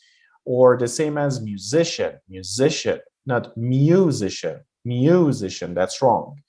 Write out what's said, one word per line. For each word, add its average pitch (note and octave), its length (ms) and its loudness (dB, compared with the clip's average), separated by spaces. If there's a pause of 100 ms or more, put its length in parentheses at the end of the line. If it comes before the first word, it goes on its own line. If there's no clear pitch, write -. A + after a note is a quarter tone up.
(460)
Or B2 320 6
the B2 100 -2
same D3 300 -4
as C#3 240 -2
musician, G#2+ 840 -2
musician, F#2+ 720 -2 (260)
not B2 320 -4
musician, B2 1040 0 (240)
musician, A#2+ 880 0
that's F2+ 280 -2
wrong. G#2 340 2 (140)